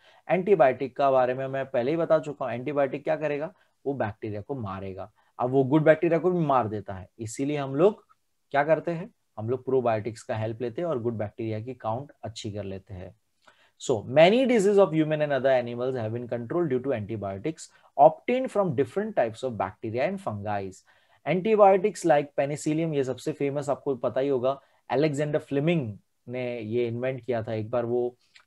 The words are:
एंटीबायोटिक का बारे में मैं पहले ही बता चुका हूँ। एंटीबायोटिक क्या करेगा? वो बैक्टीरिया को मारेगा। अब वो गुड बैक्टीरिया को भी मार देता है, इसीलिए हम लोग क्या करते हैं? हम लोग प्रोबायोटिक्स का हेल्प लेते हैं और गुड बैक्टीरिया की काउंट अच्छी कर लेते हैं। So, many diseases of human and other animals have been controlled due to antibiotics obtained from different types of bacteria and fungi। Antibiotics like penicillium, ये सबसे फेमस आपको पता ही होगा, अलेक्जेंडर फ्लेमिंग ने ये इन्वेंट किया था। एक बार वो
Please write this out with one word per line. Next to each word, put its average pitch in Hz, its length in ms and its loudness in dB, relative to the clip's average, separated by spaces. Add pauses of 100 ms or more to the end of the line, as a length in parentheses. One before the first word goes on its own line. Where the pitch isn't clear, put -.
(300)
एंटीबायोटिक 151 680 2
का 139 140 4
बारे 127 220 4
में 135 140 -4
मैं 135 180 -4
पहले 131 260 -2
ही 165 60 -2
बता 160 220 2
चुका 143 260 -8
हूँ। 113 80 -4
एंटीबायोटिक 139 500 -2
क्या 156 120 -2
करेगा? 147 380 -4 (320)
वो 139 80 -2
बैक्टीरिया 107 480 -6
को 139 140 -8
मारेगा। 98 560 -10 (280)
अब 127 100 -2
वो 135 140 4
गुड 147 200 2
बैक्टीरिया 156 360 4
को 180 120 0
भी 180 80 0
मार 131 280 2
देता 101 260 -8
है, 95 160 -14 (100)
इसीलिए 139 380 -4
हम 135 180 -6
लोग 185 300 2 (460)
क्या 139 120 2
करते 151 280 0
हैं? 170 200 -8 (260)
हम 110 120 -6
लोग 131 160 -4
प्रोबायोटिक्स 117 580 0
का 113 140 -6
हेल्प 113 240 -6
लेते 120 200 -6
हैं 170 80 -4
और 131 120 -4
गुड 117 120 -2
बैक्टीरिया 107 460 -6
की 127 140 -10
काउंट 123 380 -8 (120)
अच्छी 110 280 -10
कर 101 120 -8
लेते 95 300 -12
हैं। 90 220 -14 (640)
So, - 100 -2
many 117 300 2
diseases 208 640 6
of 156 60 -6
human 156 120 4
and 156 120 -2
other 135 460 2
animals 123 340 -4
have 113 200 -4
been 120 160 -8
controlled 127 400 -2
due 127 140 -2
to 120 140 -2
antibiotics 101 600 -6 (380)
obtained 247 560 4
from 185 200 2
different 196 420 -2
types 113 260 -2
of 131 60 -4
bacteria 113 600 -4
and 196 160 -10
fungi। 101 440 -6 (560)
Antibiotics 196 580 6
like 156 400 2 (140)
penicillium, 151 560 -2
ये 139 80 2
सबसे 127 280 -6
फेमस 143 380 -4
आपको 135 260 -2
पता 127 260 -2
ही 139 60 0
होगा, 135 340 0 (280)
अलेक्जेंडर 147 500 0
फ्लेमिंग 139 580 0 (320)
ने 120 300 -6
ये 117 280 -2
इन्वेंट 123 380 -6
किया 113 180 -2
था। 113 100 -6
एक 110 160 -4
बार 120 160 -2
वो 120 300 -2 (320)